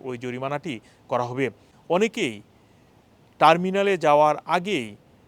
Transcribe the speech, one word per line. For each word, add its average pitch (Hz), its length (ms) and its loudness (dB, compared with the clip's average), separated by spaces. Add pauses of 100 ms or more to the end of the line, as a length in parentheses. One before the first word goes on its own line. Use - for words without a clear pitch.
ওই 127 160 -8
জরিমানাটি 135 500 -8 (360)
করা 123 200 -2
হবে। 127 160 -4 (440)
অনেকেই 180 440 -2 (1040)
টার্মিনালে 185 540 4 (120)
যাওয়ার 147 300 4 (200)
আগেই 175 300 -4 (420)